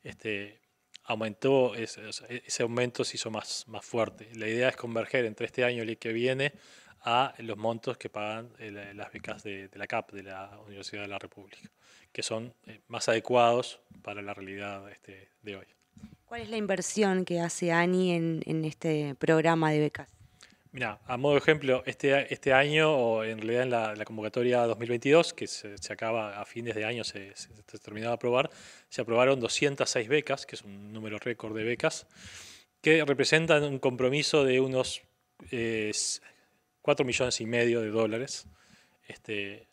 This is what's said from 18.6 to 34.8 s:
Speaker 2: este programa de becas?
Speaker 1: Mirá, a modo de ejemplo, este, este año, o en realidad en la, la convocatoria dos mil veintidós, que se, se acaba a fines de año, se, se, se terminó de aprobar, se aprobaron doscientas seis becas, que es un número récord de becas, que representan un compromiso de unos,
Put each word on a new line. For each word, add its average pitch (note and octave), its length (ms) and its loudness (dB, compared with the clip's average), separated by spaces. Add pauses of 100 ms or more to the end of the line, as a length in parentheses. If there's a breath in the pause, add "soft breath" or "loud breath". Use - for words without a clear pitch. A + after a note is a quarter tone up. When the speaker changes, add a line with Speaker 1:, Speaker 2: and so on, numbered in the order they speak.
Speaker 2:
este D3+ 540 -2
programa D#3+ 520 4
de D3+ 100 4
becas? D3 280 -2 (640 soft breath)
Speaker 1:
Mirá, A#2+ 340 -6
a B2 120 -4
modo C#3 160 4
de C#3 60 8
ejemplo, C#3 460 4
este, C#3 480 0
este C3+ 180 0
año, D3 400 6
o A#2 320 2
en A2 140 -4
realidad A2+ 240 0
en B2+ 80 0
la, A2 260 0
la G#2 100 -8
convocatoria A#2+ 600 0
dos A2 140 0
mil A#2 100 -6
veintidós, C3+ 420 4
que - 140 -10
se, G2+ 320 -12
se G#2+ 160 -12
acaba G#2+ 480 -4
a - 40 -10
fines A#2 280 -8
de G#2+ 100 -4
año, A2+ 200 -4
se, G2 320 -12
se, - 140 -16 (180)
se - 100 -18
terminó G#2+ 300 -8
de A#2+ 60 0
aprobar, B2 360 2 (400 soft breath)
se - 120 -6
aprobaron B2 380 4
doscientas C#3 520 0
seis A#2 160 0
becas, C#3 400 0
que - 80 -14
es - 80 -14
un G#2 280 -16
número G#2+ 280 -8
récord A2 360 -6
de A2 80 -4
becas, A#2+ 440 -2 (760 loud breath)
que D#3 240 6
representan D3 580 6
un C#3 140 -2
compromiso C3+ 680 2
de B2+ 160 4
unos, C3 420 0 (480)